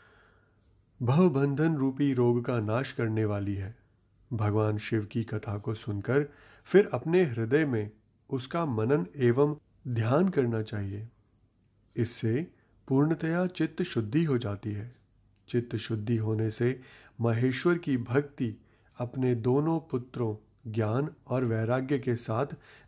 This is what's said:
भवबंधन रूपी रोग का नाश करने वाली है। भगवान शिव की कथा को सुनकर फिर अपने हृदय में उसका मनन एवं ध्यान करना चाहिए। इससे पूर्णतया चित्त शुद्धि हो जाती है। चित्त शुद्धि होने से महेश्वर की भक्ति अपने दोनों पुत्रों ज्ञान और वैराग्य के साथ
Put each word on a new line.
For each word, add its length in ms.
भवबंधन 760
रूपी 380
रोग 320
का 140
नाश 320
करने 340
वाली 300
है। 220
भगवान 440
शिव 280
की 180
कथा 340
को 160
सुनकर 520
फिर 280
अपने 300
हृदय 420
में 260
उसका 360
मनन 500
एवं 420
ध्यान 420
करना 320
चाहिए। 480
इससे 560
पूर्णतया 600
चित्त 360
शुद्धि 400
हो 140
जाती 340
है। 240
चित्त 280
शुद्धि 420
होने 340
से 300
महेश्वर 560
की 200
भक्ति 680
अपने 380
दोनों 440
पुत्रों 800
ज्ञान 380
और 160
वैराग्य 560
के 160
साथ 300